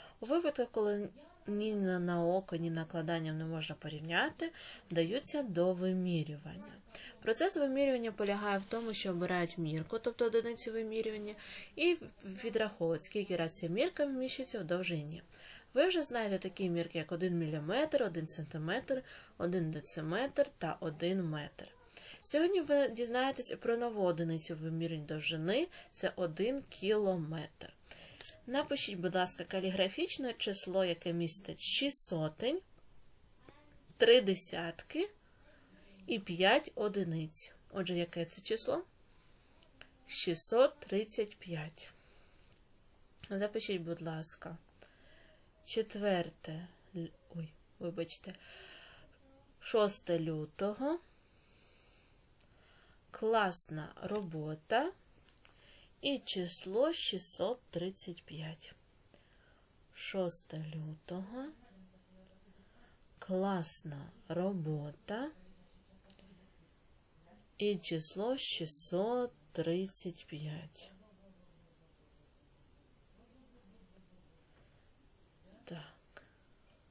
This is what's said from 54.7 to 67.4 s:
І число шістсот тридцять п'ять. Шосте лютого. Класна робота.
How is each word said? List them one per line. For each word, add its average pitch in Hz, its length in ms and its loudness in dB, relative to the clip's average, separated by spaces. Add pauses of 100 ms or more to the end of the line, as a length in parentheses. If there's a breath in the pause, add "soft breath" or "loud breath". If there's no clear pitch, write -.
І 185 240 0
число 196 680 0
шістсот 202 680 -2 (100)
тридцять 180 540 -6
п'ять. 156 520 -12 (1160 soft breath)
Шосте 170 720 -2 (100)
лютого. 185 720 -8 (1700 soft breath)
Класна 175 920 -2 (160)
робота. 170 1040 -4 (2250)